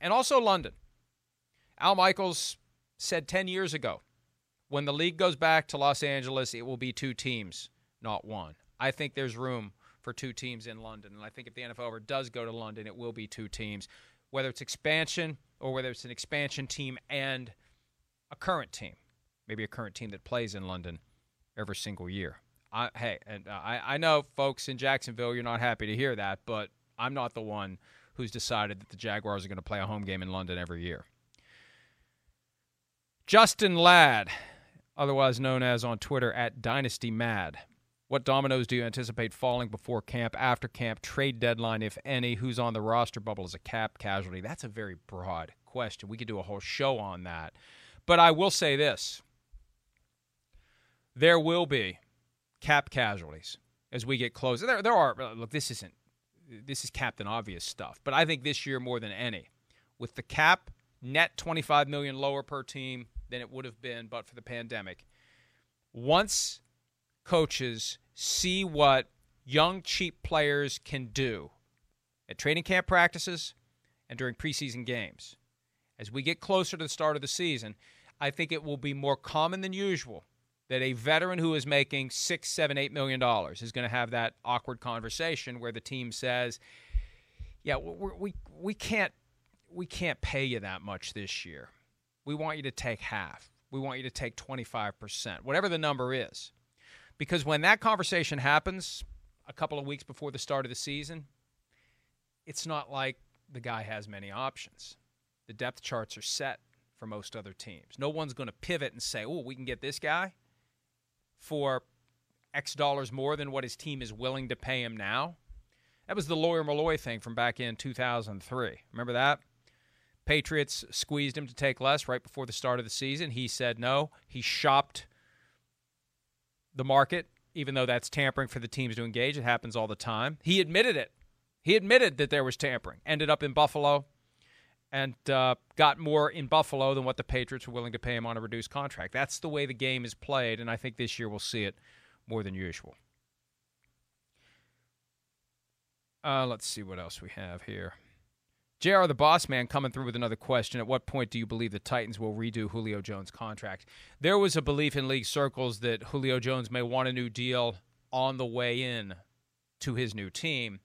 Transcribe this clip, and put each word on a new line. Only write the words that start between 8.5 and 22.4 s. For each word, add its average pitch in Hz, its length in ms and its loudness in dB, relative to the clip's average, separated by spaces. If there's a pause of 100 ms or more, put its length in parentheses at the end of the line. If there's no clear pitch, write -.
I 135 100 0
think 143 240 -6
there's 123 220 -4
room 120 360 -6 (280)
for 127 120 -12
two 127 200 -10
teams 117 340 -10
in 113 140 -14
London. 107 340 -16
And 104 100 -18
I 101 40 -12
think 123 200 -18
if 107 60 -20
the 123 100 -12
N 117 60 -12
F 117 100 -12
L 120 80 -6
ever 113 120 -8
does 135 300 -4
go 117 140 -6
to 113 80 -8
London, 110 340 -10
it 101 100 -14
will 120 160 -8
be 107 140 -10
two 107 220 -10
teams, 104 400 -8 (420)
whether 135 180 -2
it's - 120 -10
expansion 156 800 -2 (220)
or 135 120 -4
whether 127 180 -2
it's - 140 -12
an 123 60 -12
expansion 139 560 -4
team 131 320 -8 (120)
and 131 420 -4 (800)
a - 60 -18
current 160 360 -2
team, - 220 -12 (520)
maybe 107 180 -6
a - 40 -4
current 107 260 -10
team 110 160 -10
that 95 140 -14
plays 117 300 -2
in 95 120 -8
London 87 320 -8 (580)
every 101 200 -6
single 90 320 -8
year. 92 300 -6 (340)